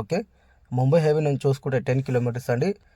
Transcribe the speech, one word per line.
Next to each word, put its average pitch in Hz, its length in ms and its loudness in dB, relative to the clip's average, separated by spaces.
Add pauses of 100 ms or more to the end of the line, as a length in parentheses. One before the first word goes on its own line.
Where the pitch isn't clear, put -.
ఓకే, 165 160 -2 (540)
ముంబై 135 320 2
హైవే 151 240 2
నుంచి 135 180 -2
చూసుకుంటే 135 420 0
టెన్ 131 200 0
కిలోమీటర్స్ 123 460 -2
అండి. 151 160 0 (240)